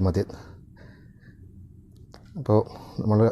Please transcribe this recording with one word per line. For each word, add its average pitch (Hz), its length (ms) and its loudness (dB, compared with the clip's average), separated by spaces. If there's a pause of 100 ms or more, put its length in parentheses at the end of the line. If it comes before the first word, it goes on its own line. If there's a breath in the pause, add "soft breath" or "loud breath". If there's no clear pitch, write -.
മതി. 87 160 0 (2250 soft breath)
അപ്പോൾ 107 200 2 (420 loud breath)
നമ്മൾ 107 180 2 (120)